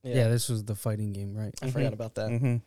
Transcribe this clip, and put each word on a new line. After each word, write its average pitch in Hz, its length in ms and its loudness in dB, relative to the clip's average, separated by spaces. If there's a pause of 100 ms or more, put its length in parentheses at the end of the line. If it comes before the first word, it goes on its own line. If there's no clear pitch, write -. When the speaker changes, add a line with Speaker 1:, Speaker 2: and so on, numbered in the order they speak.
Speaker 1:
Yeah. 123 120 -2
Speaker 2:
Yeah, 120 140 6
this 117 200 2
was 110 160 -2
the 104 100 -2
fighting 107 380 -2
game, 98 240 -6
right? 107 240 -4
Speaker 1:
I 131 100 -2
forgot 131 160 2
Speaker 3:
Mm-hmm. 110 80 0
Speaker 1:
about 110 200 -8
that. 110 160 -2
Speaker 3:
Mm-hmm. 120 260 2 (100)